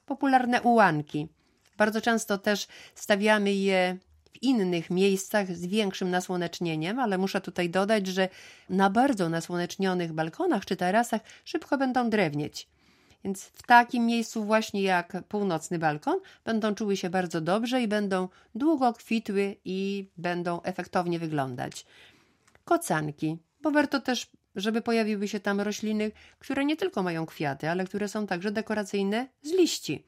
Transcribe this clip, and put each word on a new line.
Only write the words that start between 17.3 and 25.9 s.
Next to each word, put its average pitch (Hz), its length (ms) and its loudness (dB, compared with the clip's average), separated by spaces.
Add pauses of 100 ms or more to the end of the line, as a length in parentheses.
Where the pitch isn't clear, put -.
dobrze 226 420 0
i 220 60 0
będą 196 400 0 (260)
długo 262 380 2
kwitły 202 720 -2
i 196 520 -4
będą 175 460 -4
efektownie 175 560 -2
wyglądać. 139 680 -4 (800)
Kocanki, 156 760 -2 (220)
bo 311 100 0
warto 285 300 2
też, - 300 -4 (260)
żeby 220 260 -2
pojawiły 214 460 0
się 202 120 -6
tam 202 200 -2
rośliny, 214 520 -2 (260)